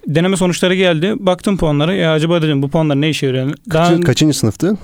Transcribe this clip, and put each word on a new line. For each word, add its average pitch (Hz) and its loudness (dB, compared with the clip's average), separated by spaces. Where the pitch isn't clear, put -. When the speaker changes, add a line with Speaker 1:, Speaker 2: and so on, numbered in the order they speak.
Speaker 1:
Deneme 180 0
sonuçları 180 0
geldi. 185 0
Baktım 185 -2
puanlara. 156 0
"Ya 170 0
acaba," 165 0
dedim, 151 0
"bu 139 -4
puanlar 151 0
ne 151 0
işe 147 -2
yarıyor?" 131 -2
Daha 160 2
Speaker 2:
Kaçın-, 170 2
kaçıncı 151 2
sınıftı? 165 0